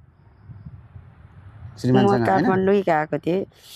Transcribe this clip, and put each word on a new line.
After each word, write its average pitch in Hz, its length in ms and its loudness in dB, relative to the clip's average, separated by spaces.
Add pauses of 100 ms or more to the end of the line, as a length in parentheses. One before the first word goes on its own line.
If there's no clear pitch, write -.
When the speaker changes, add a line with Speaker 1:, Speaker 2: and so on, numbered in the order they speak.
(1800)
Speaker 1:
श्रीमानसँग, 196 300 2
Speaker 2:
म - 20 4
Speaker 1:
होइन? 196 160 2
Speaker 2:
काठमाडौँ 190 480 2
गएको 156 440 0
थिएँ, 180 280 -4 (300)